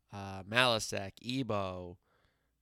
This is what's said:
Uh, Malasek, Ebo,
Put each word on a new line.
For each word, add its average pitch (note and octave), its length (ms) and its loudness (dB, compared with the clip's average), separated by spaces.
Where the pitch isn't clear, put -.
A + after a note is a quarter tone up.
Uh, G2 300 -8
Malasek, G#2+ 680 2
Ebo, G2 760 -2